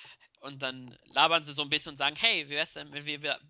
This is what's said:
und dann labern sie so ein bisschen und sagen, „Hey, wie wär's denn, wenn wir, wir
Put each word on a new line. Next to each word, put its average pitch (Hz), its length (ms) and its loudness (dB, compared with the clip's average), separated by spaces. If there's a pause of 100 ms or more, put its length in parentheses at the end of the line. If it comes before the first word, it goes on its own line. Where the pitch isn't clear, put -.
(420)
und 135 200 -10
dann 127 340 -6 (100)
labern 160 380 4
sie 147 80 -10
so 147 120 -2
ein 139 60 -4
bisschen 151 240 0
und 135 40 -12
sagen, 143 180 2
„Hey, 202 320 2
wie 135 40 -16
wär's 151 220 -2
denn, 147 200 -12
wenn 147 140 -8
wir, 147 160 -6
wir 143 160 0 (100)